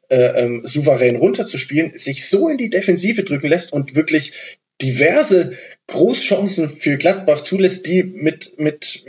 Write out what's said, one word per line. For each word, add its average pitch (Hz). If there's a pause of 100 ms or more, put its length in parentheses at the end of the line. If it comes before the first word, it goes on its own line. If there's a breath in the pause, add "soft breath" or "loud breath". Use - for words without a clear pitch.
äh, 123
ähm, 120
souverän 131
runterzuspielen, 151
sich -
so 208
in 302
die 233
Defensive 196
drücken 147
lässt 160
und 139
wirklich 151 (460 loud breath)
diverse 160 (340 loud breath)
Großchancen 190
für 143
Gladbach 170
zulässt, 185
die 180
mit, -
mit -